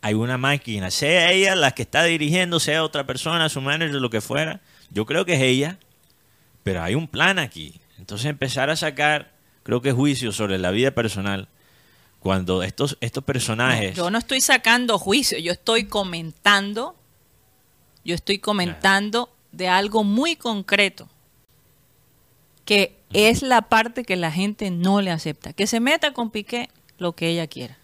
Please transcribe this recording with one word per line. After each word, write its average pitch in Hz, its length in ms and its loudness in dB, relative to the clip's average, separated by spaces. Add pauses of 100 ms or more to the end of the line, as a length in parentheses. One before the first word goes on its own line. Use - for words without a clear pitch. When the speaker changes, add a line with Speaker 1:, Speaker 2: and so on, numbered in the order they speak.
Speaker 1:
hay 107 100 0
una 117 240 0
máquina. 123 540 -2
Sea 165 420 4
ella 190 220 4
la 147 160 4
que - 120 -10
está 147 220 0
dirigiendo, 165 560 2
sea 156 240 0
otra 147 220 -4
persona, 160 420 -2
su 143 140 -6
manager, 147 320 -2
lo 131 160 -2
que 110 100 -2
fuera. 156 400 -4 (300)
Yo 107 160 -4
creo 160 180 0
que 175 100 -2
es 139 60 2
ella, 135 380 2 (880)
pero 92 180 -4
hay 90 120 -2
un 156 140 -4
plan 180 300 0
aquí. 85 420 -10 (180)
Entonces 104 280 -8
empezar 139 420 -2
a 160 80 -2
sacar, 151 560 -2 (300)
creo 120 180 -2
que 135 120 0
juicios 123 440 0
sobre 98 220 -2
la 90 120 0
vida 120 200 2
personal, 101 580 -4 (720)
cuando 92 420 0
estos, 135 380 -4
estos 123 240 -6
personajes 117 720 0
Speaker 2:
No, 175 80 -2
yo 175 60 -2
no 220 80 0
estoy 262 240 -2
sacando 240 560 2
juicio, 208 400 0
yo 165 120 -4
estoy 226 360 0
comentando, 202 1080 -2 (1080)
yo 170 100 -4
estoy 196 240 -2
comentando 202 920 0 (200)
de 180 180 -6
algo 202 360 2
muy 262 320 2
concreto, 202 720 0 (1600)
que 202 320 2 (140)
Speaker 1:
Ujú. - 80 2
Speaker 2:
es 220 240 6
la 254 200 4
parte 233 420 0
que 190 120 -2
la 170 140 -2
gente 196 400 -2
no 180 300 2
le 190 100 -2
acepta. 160 420 -6
Que 190 140 -2
se 226 140 0
meta 294 320 0
con 240 180 -6
Piqué 220 380 -8 (300)
lo 175 140 -2
que 165 160 -4
ella 170 180 -2
quiera 131 380 -12